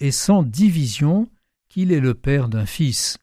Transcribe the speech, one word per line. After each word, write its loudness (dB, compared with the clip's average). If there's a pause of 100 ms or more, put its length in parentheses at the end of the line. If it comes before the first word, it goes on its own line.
et 0
sans 2
division 0 (400)
qu'il 0
est 2
le 2
père -2
d'un -2
fils. » -4